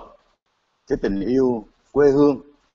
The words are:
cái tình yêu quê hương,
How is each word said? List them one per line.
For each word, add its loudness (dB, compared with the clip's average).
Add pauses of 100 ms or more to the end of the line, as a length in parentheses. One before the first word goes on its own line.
(880)
cái -4
tình -4
yêu -2 (260)
quê 2
hương, 2 (340)